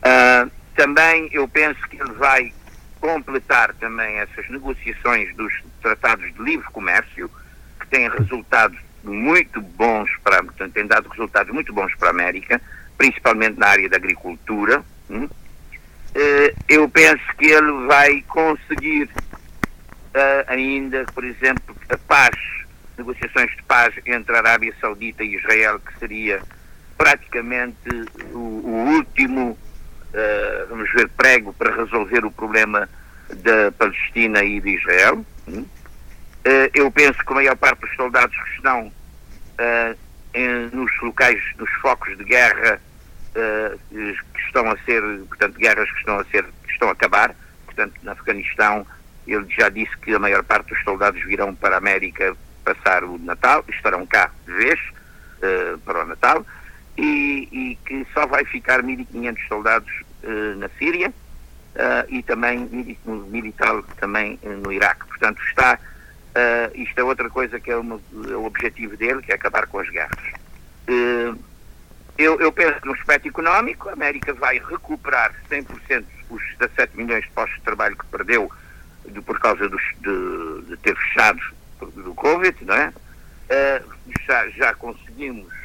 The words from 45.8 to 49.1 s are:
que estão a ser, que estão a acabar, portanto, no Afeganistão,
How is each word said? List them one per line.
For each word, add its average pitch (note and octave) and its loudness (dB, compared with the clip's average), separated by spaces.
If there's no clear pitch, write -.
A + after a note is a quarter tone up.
que - -8
estão G#2 -2
a G2 -4
ser, G2 -2
que - -10
estão - 0
a F#2+ 0
acabar, G#2+ 2
portanto, - -6
no G#2 -12
Afeganistão, G#2 -2